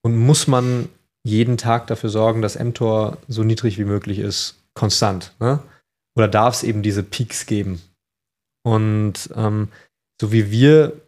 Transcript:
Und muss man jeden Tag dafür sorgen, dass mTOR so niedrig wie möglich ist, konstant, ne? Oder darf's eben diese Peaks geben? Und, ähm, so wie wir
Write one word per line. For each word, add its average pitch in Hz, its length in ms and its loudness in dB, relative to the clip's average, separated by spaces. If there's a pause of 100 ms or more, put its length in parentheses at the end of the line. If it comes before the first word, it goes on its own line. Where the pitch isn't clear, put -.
Und 113 120 2
muss 127 300 4
man 123 420 0 (360)
jeden 117 340 2
Tag 117 300 -2
dafür 110 220 -4
sorgen, 110 320 0
dass 104 160 -4
mTOR 110 680 -2
so 110 160 -4
niedrig 110 360 0
wie 104 60 -2
möglich 101 360 -4
ist, - 340 -6 (200)
konstant, 98 680 -2
ne? 135 200 0 (560)
Oder 110 120 4
darf's 110 360 2
eben 107 180 -2
diese 101 220 -2
Peaks - 420 -8
geben? 95 340 -4 (840)
Und, 107 720 0
ähm, 107 320 -2 (520)
so 104 120 -2
wie 107 180 2
wir 147 420 6 (160)